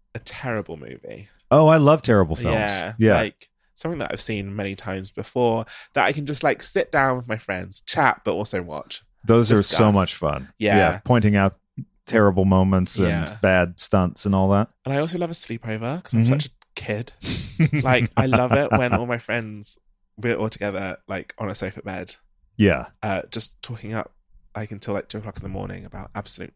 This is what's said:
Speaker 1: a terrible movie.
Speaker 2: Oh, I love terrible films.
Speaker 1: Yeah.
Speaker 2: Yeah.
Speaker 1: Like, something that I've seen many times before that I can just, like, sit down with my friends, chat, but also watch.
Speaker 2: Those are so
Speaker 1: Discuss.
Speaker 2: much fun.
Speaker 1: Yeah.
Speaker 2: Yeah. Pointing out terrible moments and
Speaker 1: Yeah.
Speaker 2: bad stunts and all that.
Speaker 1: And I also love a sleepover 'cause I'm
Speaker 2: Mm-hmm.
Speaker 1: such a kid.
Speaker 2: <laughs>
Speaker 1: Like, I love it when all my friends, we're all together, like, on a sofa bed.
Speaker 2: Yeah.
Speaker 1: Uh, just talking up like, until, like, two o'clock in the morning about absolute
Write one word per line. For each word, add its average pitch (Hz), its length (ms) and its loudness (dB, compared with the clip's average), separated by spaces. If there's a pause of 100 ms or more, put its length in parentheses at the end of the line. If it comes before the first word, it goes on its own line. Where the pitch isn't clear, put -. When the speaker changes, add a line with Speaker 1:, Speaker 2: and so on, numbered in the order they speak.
(160)
Speaker 1:
a 113 40 -12
terrible 107 580 -8
movie. 60 500 -16 (220)
Speaker 2:
Oh, 151 180 8
I 160 100 8
love 147 240 6
terrible 92 340 4
films. - 220 0
Speaker 1:
Yeah. 101 400 -2
Speaker 2:
Yeah. 110 180 6
Speaker 1:
Like, - 340 -2 (260)
something 165 240 -6
that 104 140 -6
I've 98 80 -8
seen 101 340 -6
many 98 200 -6
times 95 360 -10
before 113 540 -2 (280)
that 139 120 2
I 127 80 2
can 151 120 -8
just, 143 180 -6
like, 143 200 -2
sit - 280 -4
down 135 260 2
with 120 100 -10
my 110 100 -6
friends, 92 480 -10
chat, - 380 0
but - 100 -2
also 98 280 -4
watch. 78 420 -12 (220)
Speaker 2:
Those 113 260 4
are 107 120 6
so - 140 -2
Speaker 1:
Discuss. 107 160 6
Speaker 2:
much 95 220 0
fun. 71 420 -4
Speaker 1:
Yeah. 101 200 2
Speaker 2:
Yeah. 90 260 2
Pointing 104 320 4
out 98 220 2 (480)
terrible 98 400 4
moments 95 520 4
and 95 120 2
Speaker 1:
Yeah. 80 320 -4
Speaker 2:
bad 90 380 2
stunts - 460 0
and 101 80 0
all 95 160 2
that. 101 200 2 (160)
Speaker 1:
And 135 80 -4
I 139 60 0
also 165 180 -4
love 175 120 -4
a 165 40 -10
sleepover 117 680 -8
'cause - 100 -8
I'm 113 100 4
Speaker 2:
Mm-hmm. 123 100 4
Speaker 1:
such 143 120 0
a 131 40 -14 (260)
kid. - 460 -8
Speaker 2:
<laughs> - 640 -2
Speaker 1:
Like, 123 340 2
I 135 80 2
love 127 280 2
it 139 180 2
when 123 220 2
all 113 120 0
my 120 140 -2
friends, 107 580 -8 (400)
we're 120 180 -2
all 107 140 -2
together, 98 480 -6 (100)
like, 98 300 -10
on 107 120 -6
a 92 60 -8
sofa - 280 -8
bed. 92 320 -10 (420)
Speaker 2:
Yeah. 87 300 4 (160)
Speaker 1:
Uh, 98 260 -4
just - 320 -12
talking 110 320 -12
up - 200 -8 (420)
like, 107 160 -10
until, 104 220 -10
like, 95 140 -8
two - 120 -12
o'clock 107 180 -14
in - 60 -10
the 98 60 -12
morning 95 360 -10
about 98 280 -16
absolute - 420 -14